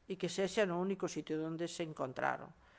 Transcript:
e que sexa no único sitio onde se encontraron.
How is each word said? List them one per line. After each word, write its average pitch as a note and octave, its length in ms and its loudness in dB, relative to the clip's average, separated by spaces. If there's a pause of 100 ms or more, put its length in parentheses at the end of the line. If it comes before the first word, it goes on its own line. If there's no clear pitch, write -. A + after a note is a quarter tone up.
e F#3+ 80 -4
que F3+ 160 -2
sexa G3 320 2
no F3 160 2
único F#3+ 320 0
sitio D#3 320 -2
onde E3 240 -2
se E3+ 160 -4
encontraron. C3+ 720 -2 (240)